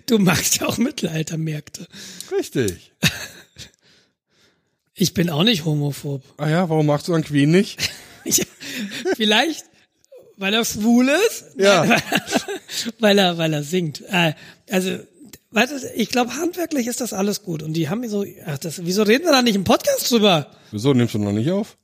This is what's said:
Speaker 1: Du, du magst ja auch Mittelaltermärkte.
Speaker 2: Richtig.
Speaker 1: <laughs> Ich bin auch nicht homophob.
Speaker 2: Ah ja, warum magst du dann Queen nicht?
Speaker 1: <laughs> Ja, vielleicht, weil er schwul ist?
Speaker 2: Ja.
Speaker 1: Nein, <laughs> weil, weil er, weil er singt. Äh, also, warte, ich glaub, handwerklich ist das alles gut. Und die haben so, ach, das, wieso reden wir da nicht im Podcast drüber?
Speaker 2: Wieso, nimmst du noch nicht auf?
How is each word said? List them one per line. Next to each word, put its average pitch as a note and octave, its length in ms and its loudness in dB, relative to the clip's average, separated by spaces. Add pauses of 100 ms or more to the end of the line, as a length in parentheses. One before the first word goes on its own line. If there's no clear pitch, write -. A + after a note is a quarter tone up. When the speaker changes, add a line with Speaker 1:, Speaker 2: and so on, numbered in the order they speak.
Speaker 1:
Du, A3+ 100 4
du G3+ 60 2
magst - 380 2
ja D4+ 60 -2
auch - 100 -2
Mittelaltermärkte. D#3+ 1080 -4 (440)
Speaker 2:
Richtig. C3+ 600 -2 (100)
Speaker 1:
<laughs> - 0 - (2000)
Ich D#3+ 140 0
bin F3 160 0
auch D3 100 -2
nicht F#3+ 240 0
homophob. C#3+ 560 -4 (160)
Speaker 2:
Ah D3+ 100 -4
ja, E3 220 0
warum D#3 160 2
magst D3 220 0
du F3+ 60 -2
dann D#3+ 100 0
Queen C#3+ 260 2
nicht? F#3+ 360 2
Speaker 1:
<laughs> - 40 -4 (340)
Ja, - 200 0 (720)
vielleicht, A#3 500 0 (720)
weil G3 160 -2
er A3+ 100 2
schwul A#3+ 460 4
ist? F#4+ 480 0
Speaker 2:
Ja. F#3+ 260 6
Speaker 1:
Nein, A3+ 200 2 (420)
<laughs> - 540 -8
weil, - 0 -
weil G3+ 180 4
er, F3+ 220 2
weil D#3+ 120 -2
er D3 120 -4
singt. D#3+ 460 -4
Äh, E3+ 240 2 (360)
also, F#3 300 -2 (500)
warte, B3+ 460 -2
ich G#3+ 140 0
glaub, B3 200 2
handwerklich D#4+ 560 -2
ist A#3+ 160 -6
das A3+ 120 -6
alles G3 280 -2
gut. D#3 220 -8
Und D#3 100 -6
die D#3 160 0
haben A#3 180 -4
so, G3+ 160 -4 (220)
ach, C#3+ 140 -6
das, E3+ 260 -8
wieso F#3 160 0
reden A#3+ 240 2
wir E4 60 4
da C4 100 6
nicht A#3+ 140 4
im F#3+ 80 0
Podcast E4+ 480 0
drüber? G3+ 440 2 (140)
Speaker 2:
Wieso, A#2 240 2
nimmst A#2+ 220 2
du - 20 -2
noch G#2 140 -2
nicht A2+ 180 0
auf? G3+ 340 -4